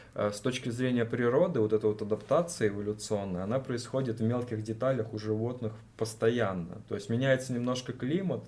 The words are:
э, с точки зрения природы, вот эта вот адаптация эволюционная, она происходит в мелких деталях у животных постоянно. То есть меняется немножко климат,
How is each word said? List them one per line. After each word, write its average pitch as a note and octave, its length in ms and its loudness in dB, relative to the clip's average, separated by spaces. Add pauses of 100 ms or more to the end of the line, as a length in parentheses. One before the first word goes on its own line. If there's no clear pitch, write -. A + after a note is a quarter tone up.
(140)
э, G#2 180 0
с - 60 -8
точки B2+ 300 -2
зрения A#2+ 360 2
природы, B2 540 4
вот G#2+ 140 4
эта G#2+ 160 4
вот G#2 120 0
адаптация A2+ 680 2
эволюционная, G2+ 720 -2
она A2 160 0
происходит B2 640 -2
в - 20 0
мелких A#2 400 0
деталях A2+ 500 0
у G#2+ 60 -6
животных A2 540 -2 (240)
постоянно. A2 800 0 (120)
То G#2 60 -4
есть - 160 -8
меняется B2+ 440 2
немножко B2 380 -2
климат, D3 560 -2